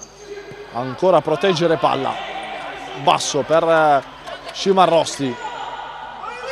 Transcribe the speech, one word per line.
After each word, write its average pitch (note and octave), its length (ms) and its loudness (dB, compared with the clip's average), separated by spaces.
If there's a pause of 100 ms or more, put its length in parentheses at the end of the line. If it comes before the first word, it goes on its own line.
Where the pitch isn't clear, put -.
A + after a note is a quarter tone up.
(720)
Ancora C3 460 2
a - 20 6
proteggere D#3+ 560 2
palla. C3 380 0 (880)
Basso D3 400 2
per, D#3 260 4
eh, D#3 500 4 (340)
Cimarrosti. E3 840 2 (1160)